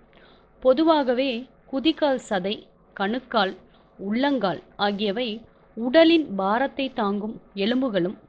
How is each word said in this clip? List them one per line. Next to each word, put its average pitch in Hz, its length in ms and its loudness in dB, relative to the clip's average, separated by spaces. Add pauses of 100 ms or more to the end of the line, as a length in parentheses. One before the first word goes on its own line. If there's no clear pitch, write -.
(640)
பொதுவாகவே 269 680 2 (420)
குதிகால் 277 560 0
சதை, 196 260 -2 (380)
கணுக்கால், 202 640 -2 (440)
உள்ளங்கால் 214 640 -2 (140)
ஆகியவை 208 520 -2 (480)
உடலின் 311 580 4
பாரத்தை 233 580 -2
தாங்கும் 208 440 -4 (180)
எலும்புகளும் 208 640 -2 (100)